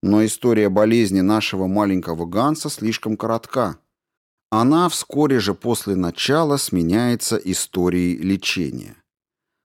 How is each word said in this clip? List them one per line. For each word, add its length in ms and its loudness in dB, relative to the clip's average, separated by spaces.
Но 240 4
история 440 2
болезни 520 2
нашего 460 0
маленького 600 -2
Ганса 440 -2
слишком 460 -4
коротка. 640 -4
Она 380 4
вскоре 520 0
же 140 -2
после 420 -2
начала 640 0
сменяется 760 0
историей 800 0
лечения. 760 -4